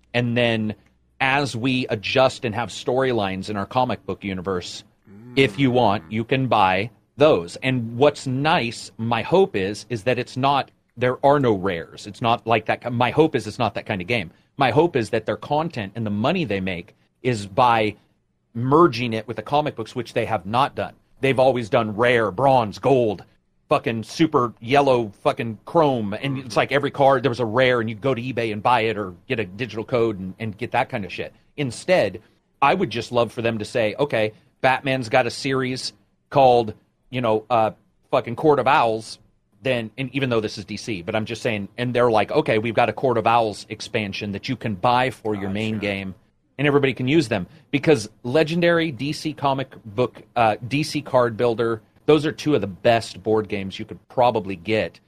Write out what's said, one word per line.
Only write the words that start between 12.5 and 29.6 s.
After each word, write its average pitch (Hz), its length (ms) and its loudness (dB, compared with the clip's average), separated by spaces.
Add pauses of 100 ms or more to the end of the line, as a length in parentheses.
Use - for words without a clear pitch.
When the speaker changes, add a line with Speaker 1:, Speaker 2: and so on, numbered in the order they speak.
Speaker 1:
that. 117 260 -4
My 120 200 0
hope 156 240 2
is 107 120 -2
it's 104 120 -10
not 110 160 0
that 98 100 -8
kind 101 160 -4
of 87 60 -10
game. 101 240 -2 (260)
My 131 140 2
hope 160 240 2
is 117 160 -2
that 113 140 -2
their 107 120 -2
content 147 580 -6
and 117 100 -6
the 104 60 -4
money 139 340 0
they 101 140 -2
make 92 360 -8 (280)
is 110 240 -2
by 110 480 2 (580)
merging 127 600 2
it 110 140 -6
with 117 100 -8
the 110 60 -8
comic 147 320 -2
books, - 200 -10
which 120 180 -8
they 117 120 0
have 98 200 -4
not 120 300 0
done. 95 180 -6 (280)
They've 135 180 2
always 127 300 2
done 110 260 0
rare, 117 340 4
bronze, 117 480 2
gold, 120 460 2 (460)
fucking 113 340 -2
super 135 560 0
yellow, 123 500 2 (140)
fucking 120 420 -2
chrome. 127 480 2
And 131 240 -6
it's 131 180 -10
like 131 160 0
every 143 200 0
card, 135 320 4
there 131 80 2
was 113 80 -6
a 123 60 0
rare, 123 340 2
and 113 100 -2
you 113 60 -8
go 131 180 -2
to 120 80 -4
eBay 117 320 -4
and 104 80 -6
buy 123 200 4
it 110 160 0
or 95 180 -6 (120)
get 123 120 -4
a 107 60 -2
digital 107 400 -8